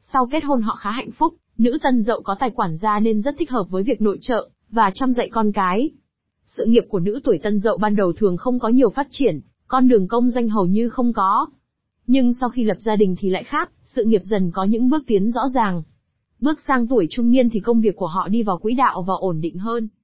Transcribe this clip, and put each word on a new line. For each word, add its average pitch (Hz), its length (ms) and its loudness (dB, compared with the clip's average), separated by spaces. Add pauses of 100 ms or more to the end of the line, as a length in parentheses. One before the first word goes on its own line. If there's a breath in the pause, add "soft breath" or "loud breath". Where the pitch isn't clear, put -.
(140)
Sau 254 180 2
kết 302 120 -2
hôn 277 180 0
họ 214 140 -2
khá - 160 -8
hạnh 240 200 -8
phúc, 320 220 -2 (240)
nữ 240 260 2
Tân 262 200 2
Dậu 220 180 -2
có 196 180 -4
tài 254 100 -2
quản 185 280 -4
gia 208 220 -2
nên 214 220 2
rất 285 180 -4
thích 302 120 -6
hợp 233 180 -2
với 185 140 -4
việc 226 180 -2
nội 208 200 0
trợ - 280 -4 (200)
và 214 240 2
chăm 262 200 0
dạy 240 180 -2
con 214 200 0
cái. 202 380 0 (560)
Sự - 200 -6
nghiệp 226 240 4
của 196 100 -2
nữ 202 240 -2
tuổi 202 140 2
Tân 208 220 -2
Dậu 202 180 0
ban 208 180 0
đầu 190 180 0
thường 180 240 0
không 247 220 -2
có 226 100 -2
nhiều 247 200 4
phát 277 200 -6
triển, 185 320 -2 (260)
con 254 200 4
đường 208 200 4
công 247 220 2
danh 240 200 -2
hầu 208 160 0
như 214 240 0
không 240 240 -2
có. 214 340 0 (600)
Nhưng 247 260 4
sau 247 160 -2
khi 240 140 -4
lập 202 160 0
gia 214 160 -2
đình 196 240 2
thì 196 100 -2
lại 185 140 -2
khác, 302 280 -6 (120)
sự - 200 -4
nghiệp 214 200 2
dần 190 280 -2
có 190 120 -4
những 226 260 2
bước 302 180 0
tiến 208 240 2
rõ 233 100 -4 (140)
ràng. 190 280 0 (560)
Bước 302 280 0
sang 247 200 0
tuổi 226 220 2
trung 240 220 0
niên 247 180 4
thì 220 100 -4
công 233 220 2
việc 214 140 2
của 185 120 -6
họ 165 200 -4
đi 220 160 0
vào 196 140 -2
quỹ 220 160 -4
đạo 240 340 0
và 190 120 -2
ổn 170 220 -4
định 165 160 -6
hơn. 226 300 -6 (160)